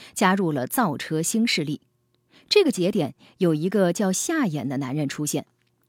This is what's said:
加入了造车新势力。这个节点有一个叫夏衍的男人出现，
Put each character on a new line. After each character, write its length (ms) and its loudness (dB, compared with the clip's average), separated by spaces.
加 220 4
入 160 0
了 160 -2
造 300 0
车 240 -4
新 260 0
势 160 -2
力。 160 -6
这 120 6
个 120 4
节 180 0
点 240 -2
有 180 2
一 140 -2
个 240 2
叫 180 0
夏 320 -2
衍 240 -2
的 120 -4
男 140 -4
人 140 -2
出 180 -6
现， 200 -4